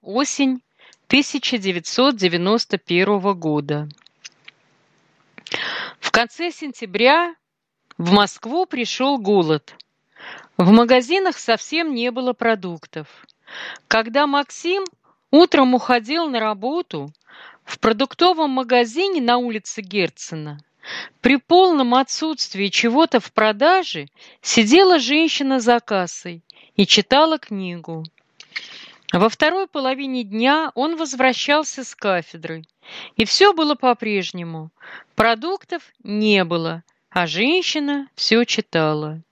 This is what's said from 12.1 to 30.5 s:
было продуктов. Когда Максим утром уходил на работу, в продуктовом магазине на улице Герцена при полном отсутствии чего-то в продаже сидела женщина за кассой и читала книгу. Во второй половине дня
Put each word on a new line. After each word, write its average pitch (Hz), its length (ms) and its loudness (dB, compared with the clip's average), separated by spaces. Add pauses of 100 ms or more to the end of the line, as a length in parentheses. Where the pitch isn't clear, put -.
было 247 240 -4
продуктов. 180 760 -6 (800)
Когда 226 380 0
Максим 330 580 -2 (460)
утром 294 420 6
уходил 254 560 0
на 247 100 -4
работу, 214 720 -4 (540)
в - 140 -14
продуктовом 294 720 0
магазине 254 720 0
на 240 160 2
улице 226 420 -8
Герцена 160 800 -6 (640)
при 269 160 -2
полном 320 560 2
отсутствии 262 760 -4
чего-то 240 520 0
в - 120 -18
продаже 214 760 0 (340)
сидела 330 560 6
женщина 269 640 0
за 233 200 2
кассой 180 640 -6 (340)
и 196 100 4
читала 294 520 4
книгу. 175 680 -10 (1080)
Во 185 160 4
второй 339 380 0
половине 262 560 -4
дня 233 540 0